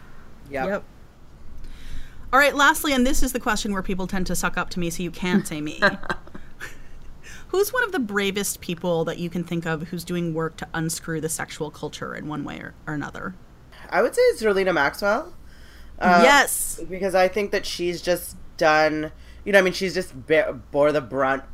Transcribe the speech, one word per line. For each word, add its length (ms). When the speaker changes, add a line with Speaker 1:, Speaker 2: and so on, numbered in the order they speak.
Speaker 1:
Yep. 160
Speaker 2:
Yep. 160
All 80
right, 160
lastly, 380
and 140
this 160
is 100
the 60
question 340
where 80
people 240
tend 220
to 80
suck 220
up 140
to 80
me, 100
so 120
you 100
can't 360
say 140
me. 200
<laughs> 920
Who's 240
one 120
of 100
the 60
bravest 600
people 460
that 120
you 120
can 140
think 220
of 180
who's 200
doing 300
work 240
to 160
unscrew 480
the 80
sexual 420
culture 420
in 140
one 160
way 160
or, 140
or 80
another? 420
Speaker 1:
I 120
would 120
say 100
it's 200
Zerlina 300
Maxwell. 600
Uh, 260
Speaker 2:
Yes. 640
Speaker 1:
Because 260
I 140
think 220
that 140
she's 360
just 340
done, 560
you 80
know, 60
I 20
mean, 120
she's 200
just 340
be-, 140
bore 200
the 100
brunt 420